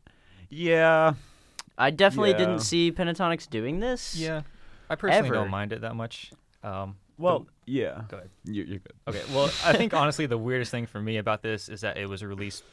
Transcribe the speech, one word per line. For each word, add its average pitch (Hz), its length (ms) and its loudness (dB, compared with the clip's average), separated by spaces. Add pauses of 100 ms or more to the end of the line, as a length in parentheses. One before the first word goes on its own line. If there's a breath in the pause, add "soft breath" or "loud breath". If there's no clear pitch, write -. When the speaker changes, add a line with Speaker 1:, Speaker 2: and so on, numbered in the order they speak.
(500 soft breath)
Speaker 1:
Yeah. 160 640 6 (640 soft breath)
Speaker 2:
I 135 140 4
definitely 196 400 4
Speaker 1:
Yeah. - 60 4
Speaker 2:
didn't - 220 2
see 170 320 2
Pentatonix 170 580 -2
doing 123 300 -4
this. 240 360 -4
Speaker 3:
Yeah. 160 260 -4 (480 soft breath)
I 160 60 -2
personally 185 320 2
Speaker 2:
Ever. 123 80 0
Speaker 3:
don't 107 140 0
mind 101 240 -4
it 113 80 -8
that 113 140 -8
much. - 360 -10 (320)
Um, 98 340 -8 (200)
Speaker 1:
Well, 170 240 2
Speaker 3:
the - 40 -16 (200)
Speaker 1:
yeah. 107 420 -4
Speaker 3:
Go 101 100 -14
ahead. 92 120 -18 (160)
Speaker 1:
You, 104 180 -6
you're 92 160 -10
good. - 140 -20 (140)
Speaker 3:
Okay, 104 140 -6 (120)
well, 139 120 4 (200)
I 165 80 6
think 233 200 4
honestly 151 320 2
the 120 120 0
weirdest 123 340 -2
thing 117 140 -4
for 110 160 -10
me 110 160 -2
about 107 240 -2
this 110 280 -4
is 101 120 -12
that 107 160 -4
it 98 120 -6
was 98 140 -8
released 98 500 -10